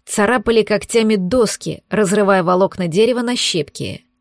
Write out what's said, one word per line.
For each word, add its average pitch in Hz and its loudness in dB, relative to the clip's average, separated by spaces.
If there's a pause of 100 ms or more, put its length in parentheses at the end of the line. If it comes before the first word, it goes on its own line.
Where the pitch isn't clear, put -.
царапали 226 0
когтями 220 0
доски, 190 -2
разрывая 196 2
волокна 185 0
дерева 226 2
на 240 -4
щепки. - -6 (160)